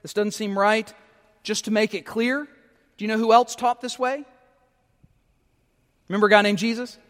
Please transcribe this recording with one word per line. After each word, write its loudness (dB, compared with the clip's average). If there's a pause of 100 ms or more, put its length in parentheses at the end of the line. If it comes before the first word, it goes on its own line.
This -18
doesn't -4
seem -6
right." 0 (480)
Just -6
to -4
make 2
it -10
clear, -2 (540)
do -8
you -4
know -2
who 2
else 6
taught -2
this -10
way? -4 (1800)
Remember 2
a 2
guy 8
named 2
Jesus? -6 (100)